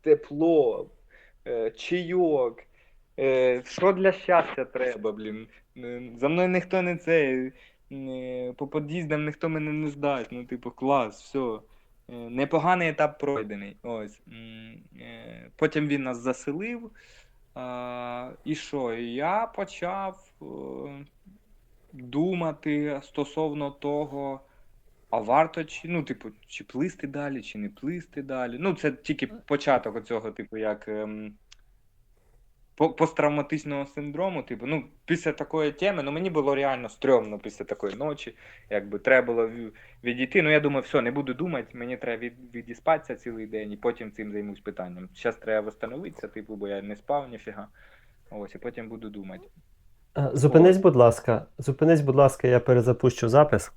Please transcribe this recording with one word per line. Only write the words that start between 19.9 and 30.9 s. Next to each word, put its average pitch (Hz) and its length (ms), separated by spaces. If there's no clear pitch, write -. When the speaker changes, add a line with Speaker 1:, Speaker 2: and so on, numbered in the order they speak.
Speaker 1:
е, - 20
думати 147 1080
стосовно 147 680
того, 143 680
а 113 80
варто 151 460
чи, - 240
ну, 170 140
типу, 123 260
чи - 180
плисти 151 420
далі, 139 360
чи - 160
не 104 100
плисти 151 540
далі. 127 380
Ну, 185 140
це 147 180
тільки - 340
початок 147 680
оцього, 110 340
типу, 107 260
як, 107 320
ем, 107 440